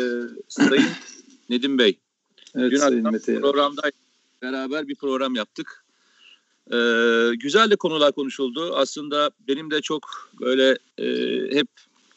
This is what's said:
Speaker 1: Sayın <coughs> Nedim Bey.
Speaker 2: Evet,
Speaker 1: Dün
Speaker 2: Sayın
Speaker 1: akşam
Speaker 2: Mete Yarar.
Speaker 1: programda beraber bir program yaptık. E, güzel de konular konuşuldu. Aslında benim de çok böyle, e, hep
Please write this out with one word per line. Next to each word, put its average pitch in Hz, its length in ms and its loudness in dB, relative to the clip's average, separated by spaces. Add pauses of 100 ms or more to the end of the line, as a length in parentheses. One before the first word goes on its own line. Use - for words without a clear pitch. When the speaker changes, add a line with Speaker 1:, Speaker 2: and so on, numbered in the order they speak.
(480)
Speaker 1:
Sayın - 400 4 (280)
<coughs> - 320 -20
Nedim 131 300 0
Bey. 110 200 4 (560)
Speaker 2:
Evet, 127 180 0
Speaker 1:
Dün 135 40 4
Speaker 2:
Sayın 139 220 2
Speaker 1:
akşam 110 140 0
Speaker 2:
Mete 110 200 -2
Yarar. - 100 -2
Speaker 1:
programda 143 400 0 (600)
beraber 135 460 -6
bir 139 60 -10
program 135 400 -4
yaptık. - 500 -8 (880)
E, 120 40 0 (580)
güzel 143 360 2
de 202 60 4
konular 156 360 2
konuşuldu. 139 640 -6
Aslında 147 560 -2 (180)
benim 147 220 -4
de 151 120 -2
çok - 480 -10 (100)
böyle, 131 380 2 (200)
e, 120 80 -4 (520)
hep 160 100 0 (480)